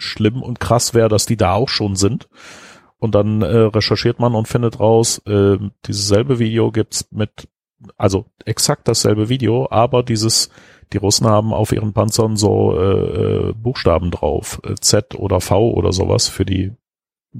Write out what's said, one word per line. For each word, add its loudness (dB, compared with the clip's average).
schlimm -2
und -10
krass 0
wäre, 4
dass 0
die -2
da 2
auch 0
schon -2
sind. -2
Und -2
dann, 2
äh, 0
recherchiert 2
man 2
und -2
findet -2
raus, 2
äh, 4
dieses -4
selbe 2
Video 0
gibt's -4
mit, -8
also 0
exakt -2
dasselbe 0
Video, -2
aber 2
dieses, -2
die -4
Russen 0
haben 2
auf -2
ihren -2
Panzern 0
so, 2
äh, 0
äh, -6
Buchstaben -2
drauf, -4
äh, -6
Z 0
oder -2
V 2
oder 0
sowas 0
für -2
die -2